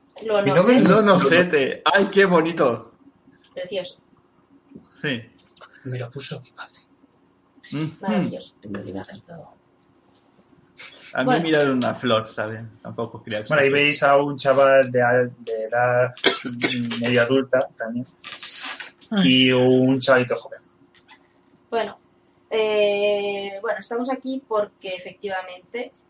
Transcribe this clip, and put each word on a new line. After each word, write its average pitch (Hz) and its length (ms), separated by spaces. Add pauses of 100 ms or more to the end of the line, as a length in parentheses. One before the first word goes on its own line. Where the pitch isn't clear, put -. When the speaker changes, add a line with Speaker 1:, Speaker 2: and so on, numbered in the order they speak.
(240)
Speaker 1:
Lonosete. 208 260
Speaker 2:
Mi - 60
nombre 226 200
es 226 60
Speaker 3:
Lonosete. 180 1000
¡Ay, 196 260
qué 196 160
bonito! 160 680 (600)
Speaker 1:
Precioso. - 460 (1000)
Speaker 3:
Sí. 131 200 (640)
Speaker 2:
Me 127 140
lo 120 120
puso - 320
mi - 80
padre. - 280 (920)
Speaker 3:
Ujú. 151 280
Speaker 1:
Maravilloso. 196 540 (100)
Speaker 4:
Bien 95 340
acertado. - 540 (1600)
Speaker 3:
A 127 60
mí 127 40
Speaker 1:
Bueno. 233 180
Speaker 3:
miraron 147 360
una 113 160
flor, 110 340
¿saben? 110 540
Tampoco 113 400
quería 107 260
Speaker 2:
Bueno, 147 140
ahí 139 60
Speaker 3:
que 139 60
Speaker 2:
veis 147 280
a 143 160
un 143 180
chaval 135 540
de 123 120
al-, 123 360
de 110 260
edad 123 460 (880)
medio 120 220
adulta 131 440 (100)
también. 120 300 (1040)
Speaker 3:
Ay. 131 360
Speaker 2:
Y 127 60
un 127 480
chavalito 127 360
joven. - 240 (1080)
Speaker 1:
Bueno, 226 280 (520)
eh, 202 1000 (100)
bueno, 214 180
estamos 247 300
aquí 262 360
porque 202 480
efectivamente 185 1000 (180)